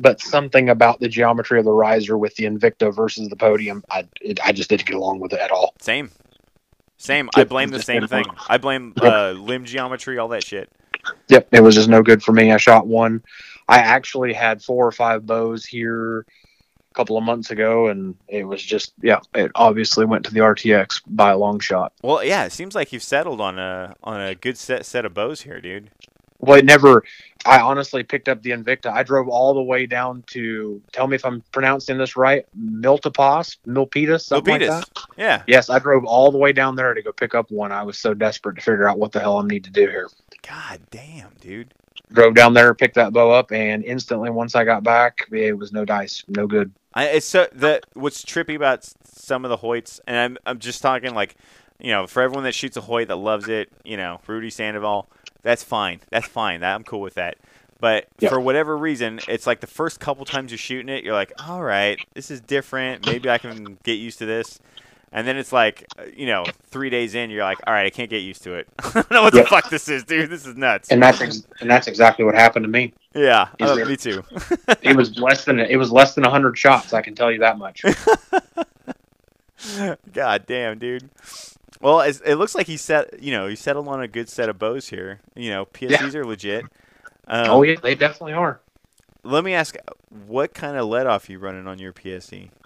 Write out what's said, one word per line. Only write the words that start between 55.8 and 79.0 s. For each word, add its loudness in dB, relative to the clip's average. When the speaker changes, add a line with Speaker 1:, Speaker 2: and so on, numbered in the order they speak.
Speaker 2:
That's -6
fine. -6
That, -4
I'm -12
cool -12
with -14
that. -10
But -2
Speaker 1:
Yeah. 0
Speaker 2:
for 0
whatever -2
reason, -6
it's -6
like -2
the -18
first -10
couple -10
times -8
you're -12
shooting -10
it, -8
you're -6
like, -4
"All -12
right, -2
this -18
is -16
different. -6
Maybe -4
I 0
can -14
get -4
used -12
to -10
this." -6
And -6
then -4
it's -10
like, 0
uh, -18
you -10
know, -2
three -10
days -4
in, -8
you're -6
like, -2
"All -2
right, 0
I -2
can't -12
get -6
used -12
to -14
it. -14
<laughs> -18
I -10
don't -2
know 4
what 4
Speaker 1:
Yeah. 10
Speaker 2:
the -2
fuck 2
this -8
is, -6
dude. -4
This -14
is -16
nuts." -2
Speaker 1:
And 4
that's 6
ex-, -10
and -4
that's 4
exactly 4
what 2
happened 4
to -6
me. -4
Speaker 2:
Yeah, 4
Speaker 1:
Is 0
Speaker 2:
uh, 2
Speaker 1:
there -4
Speaker 2:
me -4
too. -6
<laughs> 0
Speaker 1:
It 4
was 0
less 0
than, 2
it 0
was 0
less 6
than 0
a 4
hundred 0
shots, 2
I 0
can -12
tell 0
you -6
that 0
much. -16
Speaker 2:
<laughs> 2